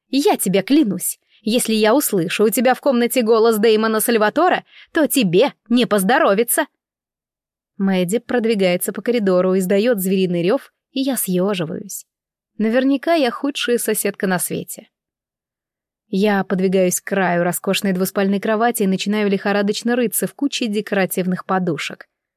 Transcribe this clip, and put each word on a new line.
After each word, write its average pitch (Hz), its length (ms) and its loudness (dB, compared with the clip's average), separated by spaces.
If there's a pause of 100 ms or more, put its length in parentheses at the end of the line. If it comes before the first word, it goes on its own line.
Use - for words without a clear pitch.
я 262 300 0
тебе 190 240 0
клянусь, 220 580 0 (220)
если 226 320 0
я 214 200 2
услышу 202 500 0
у 226 60 4
тебя 247 240 2
в - 60 -4
комнате 240 420 0
голос 226 360 4
Дэймона 220 420 2
Сальватора, 220 640 2 (280)
то 311 160 2
тебе 208 440 2 (160)
не 240 180 2
поздоровится". 233 800 2 (1080)
Мэдди 190 440 0
продвигается 208 720 0
по 202 100 -10
коридору, 190 560 2
издаёт 202 400 0
звериный 185 440 0
рёв, 214 300 -2 (200)
и 269 80 -4
я 262 160 -2
съёживаюсь. 185 880 -4 (520)
Наверняка 262 560 0
я 269 160 2
худшая 240 480 -2
соседка 208 500 -4
на 185 100 0
свете. - 500 -8 (1160)
Я 196 380 0
подвигаюсь 185 560 0
к - 40 -14
краю 175 380 0
роскошной 185 500 -2
двуспальной 196 460 -2
кровати 220 460 0
и - 20 2
начинаю 202 440 0
лихорадочно 202 680 -2
рыться 226 300 -2
в - 80 -12
куче 269 340 -4
декоративных 190 760 -2
подушек, 185 600 -4 (300)